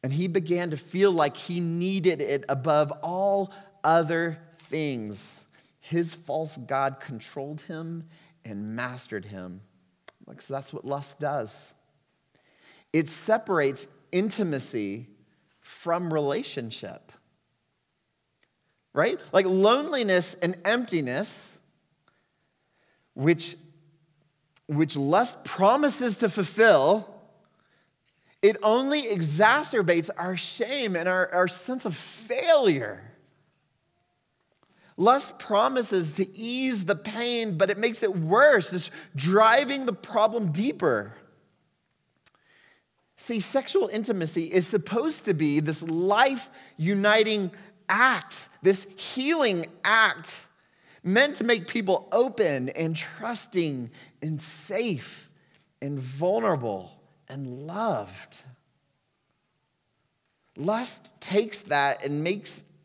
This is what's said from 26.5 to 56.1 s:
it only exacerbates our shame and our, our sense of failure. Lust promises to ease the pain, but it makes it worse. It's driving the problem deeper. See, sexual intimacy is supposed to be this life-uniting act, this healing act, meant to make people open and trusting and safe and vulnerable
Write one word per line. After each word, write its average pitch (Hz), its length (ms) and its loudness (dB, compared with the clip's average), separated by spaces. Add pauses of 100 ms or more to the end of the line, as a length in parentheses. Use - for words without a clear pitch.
it 208 220 6
only 269 400 2
exacerbates 196 1120 2
our 180 180 -4
shame 226 600 -4
and 170 120 -2
our, 185 240 0
our 180 160 2
sense 254 380 -6
of 175 100 -4
failure. 214 1080 0 (1900)
Lust 254 400 4
promises 208 760 0
to 190 220 -4
ease 240 500 -4
the 185 100 0
pain, 226 600 -4
but 190 120 2
it 202 80 -2
makes 226 240 -2
it 202 140 0
worse. 196 580 4
It's 175 160 -6 (260)
driving 220 720 4
the 240 80 -2
problem 214 580 0
deeper. 147 640 0 (2000)
See, 233 240 -4
sexual 269 500 0
intimacy 180 640 -2
is 180 160 4
supposed 233 580 -2
to 196 100 2
be 151 240 2
this 156 240 -4
life-uniting 202 1700 2 (380)
act, 226 600 2 (140)
this 190 320 4
healing 262 720 0 (160)
act, 202 500 2 (680)
meant 254 320 4
to - 80 -4
make 226 240 0
people 190 440 -2
open 175 580 0
and 160 260 -4
trusting 156 960 -6 (320)
and 156 180 -6
safe - 880 -8 (500)
and 143 200 -8
vulnerable 135 960 -2 (320)